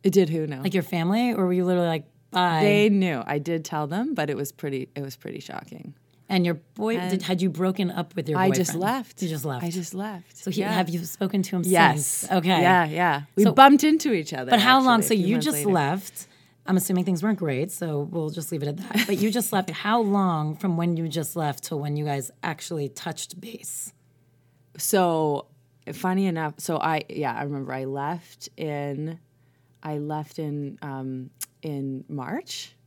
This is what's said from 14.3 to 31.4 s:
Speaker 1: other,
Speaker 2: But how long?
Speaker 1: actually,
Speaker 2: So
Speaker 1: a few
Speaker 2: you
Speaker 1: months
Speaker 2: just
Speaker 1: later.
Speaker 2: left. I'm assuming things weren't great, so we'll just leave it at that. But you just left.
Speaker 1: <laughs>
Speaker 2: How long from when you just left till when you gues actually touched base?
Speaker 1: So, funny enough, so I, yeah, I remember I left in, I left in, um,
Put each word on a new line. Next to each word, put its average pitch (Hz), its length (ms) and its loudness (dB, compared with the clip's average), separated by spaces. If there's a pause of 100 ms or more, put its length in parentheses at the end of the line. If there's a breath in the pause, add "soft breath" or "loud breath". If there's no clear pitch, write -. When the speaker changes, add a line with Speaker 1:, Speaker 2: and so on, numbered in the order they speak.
Speaker 1:
other, 131 180 -4
Speaker 2:
But 226 100 6
how 254 200 6
long? 247 200 6
Speaker 1:
actually, 220 80 0
Speaker 2:
So 226 60 4
Speaker 1:
a - 40 4
few 175 80 2
Speaker 2:
you 202 80 2
Speaker 1:
months 240 120 0
Speaker 2:
just 294 120 -2
Speaker 1:
later. 202 120 0
Speaker 2:
left. 170 560 -2 (380 soft breath)
I'm 185 120 2
assuming 180 280 0
things 170 200 0
weren't 214 160 0
great, 151 320 -2
so 151 400 -6
we'll 156 180 -4
just 156 220 -10
leave 147 100 -6
it 147 60 -4
at 147 80 -6
that. 202 320 -2
But 202 100 -2
you 208 140 0
just 233 200 -2
left. 190 180 -2
Speaker 1:
<laughs> - 180 -8
Speaker 2:
How 233 120 2
long 180 560 0
from 175 200 -2
when 170 200 0
you 165 120 -4
just 151 260 -6
left 151 300 -4
till 147 160 -6
when 147 160 -4
you 147 80 -4
gues 143 260 -4 (140)
actually 156 440 -6
touched - 520 -10
base? - 520 -14 (880)
Speaker 1:
So, 160 680 2 (460)
funny 185 340 0
enough, 160 320 -2
so 160 200 -4
I, 156 300 0
yeah, 135 260 -4
I 139 80 -6
remember 139 300 -6
I 131 120 -6
left 143 720 -8
in, 151 640 -6 (640)
I 151 160 -6
left 151 400 -8
in, 147 440 -6
um, 131 480 -10 (320)